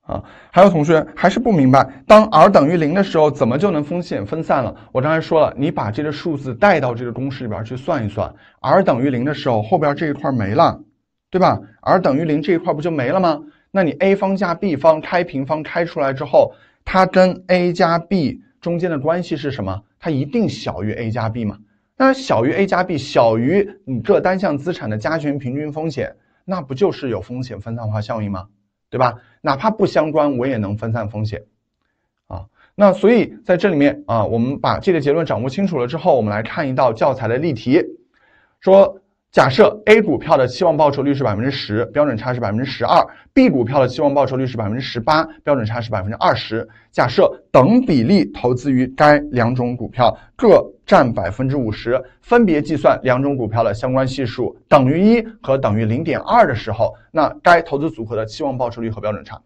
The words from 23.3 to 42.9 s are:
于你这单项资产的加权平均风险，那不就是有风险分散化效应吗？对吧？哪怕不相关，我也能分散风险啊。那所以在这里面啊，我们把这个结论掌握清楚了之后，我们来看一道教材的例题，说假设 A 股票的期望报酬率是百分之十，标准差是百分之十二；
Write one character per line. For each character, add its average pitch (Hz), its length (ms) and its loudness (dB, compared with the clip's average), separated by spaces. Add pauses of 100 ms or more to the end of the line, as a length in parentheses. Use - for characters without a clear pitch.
于 175 280 0 (180)
你 127 160 -6
这 165 200 2
单 185 180 0
项 165 200 -2
资 160 140 -6
产 135 180 -8
的 107 80 -4
加 156 180 -4
权 147 220 -4
平 123 160 -8
均 147 180 -8
风 156 160 -6
险， 120 240 -6 (320)
那 185 160 -6
不 135 140 -10
就 175 160 0
是 135 180 -8
有 101 140 -4
风 123 180 -12
险 101 200 -10
分 113 160 -10
散 113 120 -8
化 107 120 -4
效 110 200 -6
应 104 100 -4
吗？ 90 160 -8 (440)
对 120 80 -6
吧？ 123 160 2 (260)
哪 - 160 -2
怕 220 140 -2
不 214 160 0
相 156 260 0
关， 147 240 0
我 120 100 -2
也 131 120 -2
能 104 180 -4
分 113 160 -6
散 110 160 -4
风 107 160 -8
险 107 180 -8 (840)
啊。 92 180 -14 (300)
那 196 180 4
所 196 180 2
以 196 320 2
在 180 140 0
这 196 140 0
里 170 40 -2
面 143 320 0
啊， 117 160 0
我 98 140 -2
们 127 240 -2
把 131 180 -2
这 196 140 0
个 165 80 2
结 139 120 0
论 165 120 0
掌 110 180 -4
握 131 60 -4
清 196 180 -4
楚 170 120 -4
了 123 80 -2
之 143 100 -8
后， 160 180 2
我 123 60 2
们 107 100 -2
来 104 120 -4
看 143 260 -6
一 131 60 -4
道 131 180 2
教 135 220 0
材 110 120 -8
的 117 120 -2
例 156 160 -2
题， 120 280 2 (760)
说 - 400 4 (300)
假 135 180 4
设 170 380 4
A 214 160 6
股 139 160 0
票 160 180 2
的 131 100 4
期 127 160 -6
望 160 140 2
报 147 140 4
酬 143 120 -4
率 143 120 0
是 131 100 -2
百 107 100 0
分 104 80 -4
之 135 80 -2
十， 113 360 -4
标 147 180 0
准 139 100 0
差 123 200 -4
是 123 40 -6
百 113 120 -4
分 104 80 -2
之 131 80 -2
十 117 180 -6
二； 165 180 4 (300)